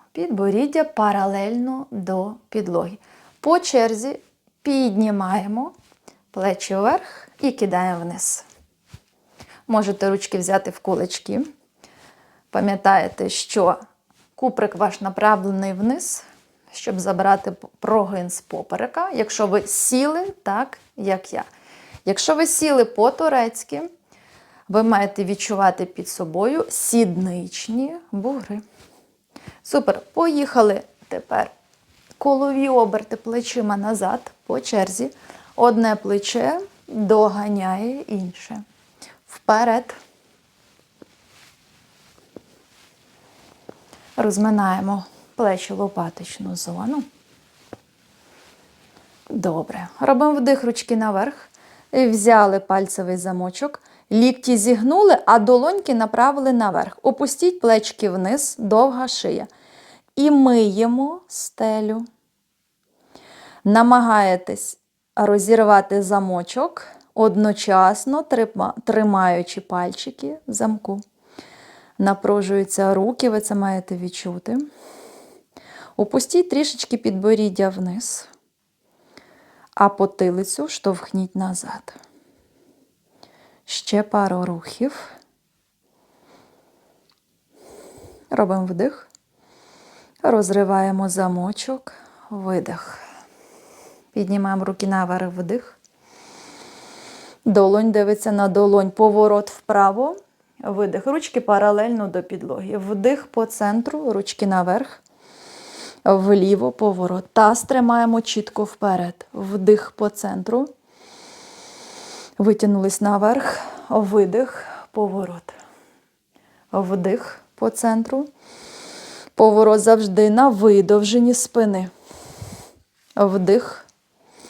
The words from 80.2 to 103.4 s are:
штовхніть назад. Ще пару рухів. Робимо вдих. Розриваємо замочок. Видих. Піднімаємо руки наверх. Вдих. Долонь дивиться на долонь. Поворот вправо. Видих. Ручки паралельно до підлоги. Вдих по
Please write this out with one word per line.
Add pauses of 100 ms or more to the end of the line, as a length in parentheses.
штовхніть
назад. (1700)
Ще
пару
рухів. (3250)
Робимо
вдих. (1160)
Розриваємо
замочок. (360)
Видих. (1120)
Піднімаємо
руки
наверх.
Вдих. (1700)
Долонь
дивиться
на
долонь.
Поворот
вправо. (440)
Видих.
Ручки
паралельно
до
підлоги.
Вдих
по